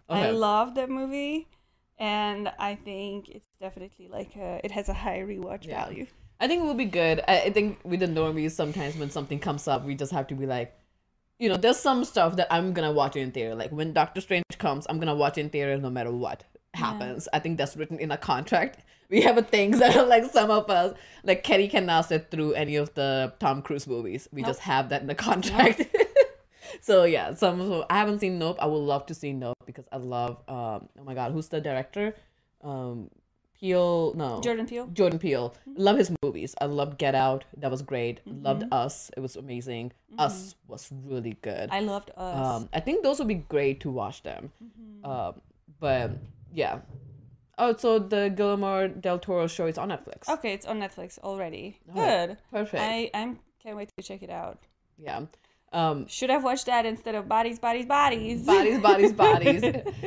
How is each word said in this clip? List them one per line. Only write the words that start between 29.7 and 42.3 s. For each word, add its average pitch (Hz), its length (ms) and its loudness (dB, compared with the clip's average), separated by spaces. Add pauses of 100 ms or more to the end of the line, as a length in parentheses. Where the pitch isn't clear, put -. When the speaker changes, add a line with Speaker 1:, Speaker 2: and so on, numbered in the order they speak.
Speaker 2:
I 135 40 -8
love, 123 420 -4 (100)
um, 117 400 -6 (100)
oh 139 60 -20
my 131 100 -12
God, 131 180 -4
who's 156 160 -6
the 156 120 -4
director? 151 540 -4 (480)
Um, 127 480 -8 (480)
Peele, 175 560 2
no. 139 280 -4
Speaker 1:
Jordan 233 240 -2
Peele. 240 220 -10
Speaker 2:
Jordan 170 300 2
Peele. 135 320 0 (180)
Speaker 1:
Mm-hmm. 175 120 -10
Speaker 2:
Love 202 180 6
his 180 120 4 (120)
movies. 95 380 -4
I - 60 0
loved 143 320 -4
Get 139 160 2
Out. 131 300 2 (140)
That 139 120 -4
was 131 120 -4
great. 120 440 -4
Loved 139 360 -4
Speaker 1:
Mm-hmm. 247 120 -6
Speaker 2:
Us. 131 420 -2
It 135 40 -8
was 131 160 -10
amazing. 123 560 -8 (180)
Speaker 1:
Mm-hmm. 214 100 -8
Speaker 2:
Us 190 360 -2 (100)
was - 240 -18 (140)
really 120 380 -6
good. 104 280 -6
Speaker 1:
I 196 100 -4
loved 202 360 -6
Us. 175 300 -6 (160)